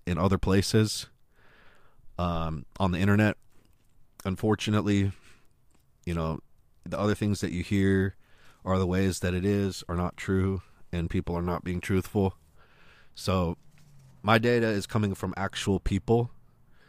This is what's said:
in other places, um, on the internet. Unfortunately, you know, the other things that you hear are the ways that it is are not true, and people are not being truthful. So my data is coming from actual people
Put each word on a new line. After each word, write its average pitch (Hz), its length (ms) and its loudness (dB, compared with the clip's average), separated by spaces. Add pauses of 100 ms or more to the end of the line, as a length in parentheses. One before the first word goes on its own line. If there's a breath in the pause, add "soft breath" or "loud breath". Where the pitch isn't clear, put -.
in 87 140 -2
other 95 180 2
places, 104 720 2 (1120 soft breath)
um, 82 460 -2 (140)
on 95 120 2
the 85 80 -2
internet. 101 360 4 (880)
Unfortunately, 101 880 0 (920 soft breath)
you 87 80 -4
know, 80 280 -4 (440)
the 87 140 -8
other 101 160 0
things 104 260 -2
that 92 100 -4
you 90 120 -6
hear 98 520 2 (480 soft breath)
are 92 140 0
the 95 100 0
ways 92 340 0
that 90 120 -2
it 90 120 -2
is 101 440 0
are 87 60 -2
not 90 200 -2
true, 95 460 0 (300 soft breath)
and 85 180 -4
people 87 260 -2
are 85 60 -2
not 87 220 -2
being 87 180 -4
truthful. 98 540 0 (800 soft breath)
So 90 420 0 (640)
my 110 160 4
data 117 300 2
is 104 180 0
coming 104 300 0
from 95 220 -6
actual 95 420 -2
people 117 520 2 (580 soft breath)